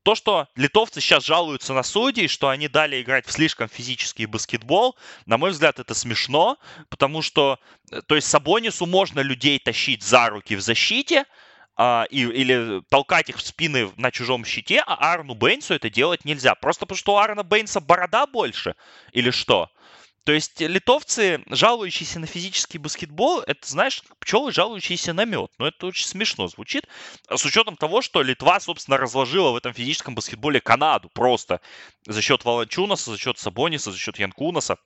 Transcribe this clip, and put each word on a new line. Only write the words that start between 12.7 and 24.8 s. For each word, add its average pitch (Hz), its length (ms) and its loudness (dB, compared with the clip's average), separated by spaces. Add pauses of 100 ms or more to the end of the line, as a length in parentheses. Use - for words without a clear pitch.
толкать 151 400 2
их 131 80 -12
в - 80 -10
спины 135 500 -2
на 123 160 -2
чужом 123 320 -4
щите, 196 420 -2
а 165 100 -4 (160)
Аарону 151 240 -6
Бэйнсу 180 400 0
это 117 140 -6
делать 156 360 0
нельзя. 131 300 0
Просто 165 300 -2
потому, 185 120 -8
что - 160 0
у 202 40 6
Аарона 208 260 2
Бэйнса 208 360 -2
борода 180 480 2
больше, 214 480 -4 (380)
или 120 180 2
что? 95 380 2 (560)
То 147 80 2
есть - 260 -2
литовцы, 190 920 0
жалующиеся 175 680 0
на 160 80 -8
физический 180 520 -6
баскетбол, 160 680 -2
это, - 180 -6
знаешь, 196 400 -2
как - 140 -20
пчёлы, 185 320 0
жалующиеся 175 640 -2